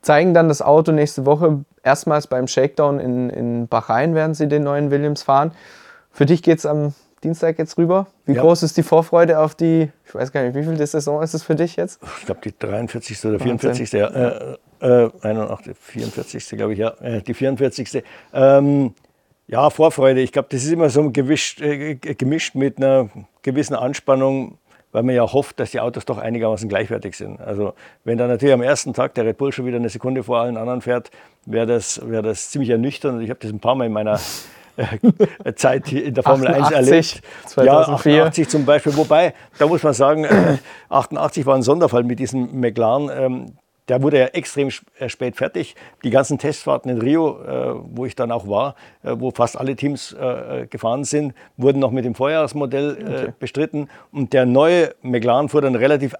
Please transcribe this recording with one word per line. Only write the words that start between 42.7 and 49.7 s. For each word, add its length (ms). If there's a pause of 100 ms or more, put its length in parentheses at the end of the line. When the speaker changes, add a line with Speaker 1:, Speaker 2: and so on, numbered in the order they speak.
Speaker 2:
Ähm, 320 (420)
der 160
wurde 160
ja 80
extrem 440
sp-, 160 (120)
äh, 100
spät 260
fertig. 400 (280)
Die 80
ganzen 260
Testfahrten 520
in 100
Rio, 440
äh, 300 (100)
wo 220
ich 100
dann 160
auch 160
war, 280 (280)
äh, 140
wo 140
fast 260
alle 180